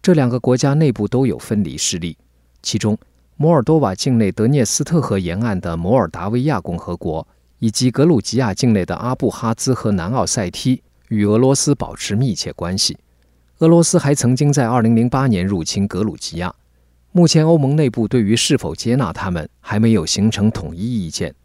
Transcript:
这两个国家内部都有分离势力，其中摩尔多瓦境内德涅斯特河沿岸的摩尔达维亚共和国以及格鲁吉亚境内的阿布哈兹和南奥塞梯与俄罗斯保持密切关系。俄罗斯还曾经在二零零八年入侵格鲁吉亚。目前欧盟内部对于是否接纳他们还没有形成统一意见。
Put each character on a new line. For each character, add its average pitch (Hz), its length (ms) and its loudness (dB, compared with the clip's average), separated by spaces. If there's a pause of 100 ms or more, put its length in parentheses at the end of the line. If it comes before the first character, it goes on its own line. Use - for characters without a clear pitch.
这 185 140 4
两 135 140 4
个 123 100 -2
国 127 180 2
家 139 180 2
内 151 180 4
部 104 160 -2
都 127 180 0
有 90 100 -2
分 104 280 -2
离 71 120 -8
势 - 220 -4
力， 82 180 -6 (460)
其 - 160 -4
中 107 180 0 (400)
摩 156 160 2
尔 151 80 4
多 156 180 2
瓦 98 180 0
境 127 200 0
内 107 140 4
德 107 160 0
涅 135 180 2
斯 - 200 -2
特 165 160 0
河 107 180 -2
沿 87 220 -4
岸 107 200 -2
的 82 160 -6
摩 92 220 0
尔 98 80 2
达 82 220 -8
维 123 140 -2
亚 139 180 -2
共 - 180 -8
和 87 180 -8
国 78 300 -8 (320)
以 113 100 0
及 127 220 0
格 131 140 2
鲁 160 160 4
吉 - 160 -6
亚 120 180 -2
境 123 180 2
内 92 140 2
的 101 80 -4
阿 123 180 -6
布 131 160 -2
哈 113 240 -4
兹 127 220 -2
和 - 160 -4
南 95 220 -2
奥 127 120 0
塞 98 260 -2
梯 131 300 -2 (280)
与 104 160 0
俄 104 120 2
罗 131 160 4
斯 143 220 0
保 - 220 -8
持 - 180 -6
密 120 180 0
切 - 200 -8
关 90 260 -6
系。 - 180 -2 (640)
俄 160 80 2
罗 170 160 6
斯 180 160 2
还 143 160 2
曾 127 220 0
经 143 160 2
在 135 160 2
二 120 140 2
零 113 120 4
零 117 160 2
八 135 160 0
年 98 180 2
入 92 200 -2
侵 98 240 -4
格 92 160 -2
鲁 101 120 -4
吉 - 200 -12
亚。 180 180 -6 (560)
目 175 160 4
前 156 180 4
欧 165 140 6
盟 135 160 2
内 147 160 2
部 110 160 -2
对 120 160 2
于 104 140 2
是 139 200 0
否 73 160 -4
接 113 220 -2
纳 117 180 0
他 92 200 -6
们 82 160 -6 (100)
还 - 220 -4
没 113 100 4
有 92 160 2
形 104 240 0
成 104 180 0
统 85 280 -6
一 107 280 -4
意 80 60 -8
见。 73 240 -8 (100)